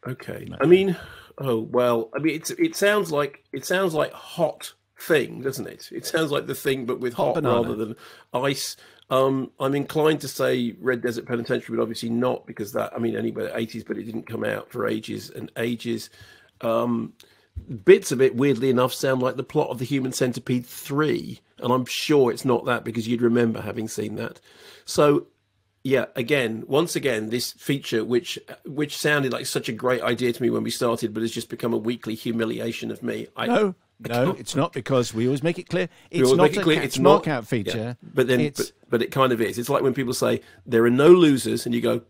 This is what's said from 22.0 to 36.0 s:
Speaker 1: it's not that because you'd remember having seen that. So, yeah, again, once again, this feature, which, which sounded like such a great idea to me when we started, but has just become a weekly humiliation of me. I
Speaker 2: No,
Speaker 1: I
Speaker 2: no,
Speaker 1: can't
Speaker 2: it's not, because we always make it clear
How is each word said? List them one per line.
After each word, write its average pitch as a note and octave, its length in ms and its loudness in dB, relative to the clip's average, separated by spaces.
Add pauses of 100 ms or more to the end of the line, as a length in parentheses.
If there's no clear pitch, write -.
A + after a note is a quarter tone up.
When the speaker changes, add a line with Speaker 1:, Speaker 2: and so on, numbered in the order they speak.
Speaker 1:
it's - 140 -6
not B2 180 2
that A#2+ 180 -2
because A2+ 240 -6
you'd A#2 140 -2
remember A#2 400 2
having G#2 280 -8
seen G#2+ 260 -8
that. A2 260 -10 (460)
So, D3 400 4 (580)
yeah, C3 220 2 (100)
again, A#2 500 -2
once E3 300 0
again, A#2 320 -2
this A#2+ 240 -4
feature, C3+ 520 -4
which, A#2+ 340 -2 (260)
which D3 320 -6
sounded C#3+ 380 0
like B2 100 -8
such - 240 -6
a B2 40 -6
great A#2+ 280 -2
idea A#2+ 320 0
to - 100 -6
me A#2 60 2
when A2+ 140 0
we A#2 80 -4
started, A#2 420 -2
but A2 100 -4
has A2+ 80 -2
just - 200 -10
become A#2 240 -4
a - 20 0
weekly A2+ 380 -4
humiliation A2+ 760 -4
of G#2+ 120 -10
me. A#2 240 -6 (100)
I A#2 100 -2
Speaker 2:
No, G#3+ 280 2 (280)
Speaker 1:
I A2+ 60 -12
Speaker 2:
no, B2 200 2
Speaker 1:
can't F#3 120 -4
Speaker 2:
it's - 160 -6
not, C#3 160 0
because B2 400 0
we A2+ 140 0
always C3 160 0
make E3 160 -2
it - 100 -14
clear F3 220 -2 (200)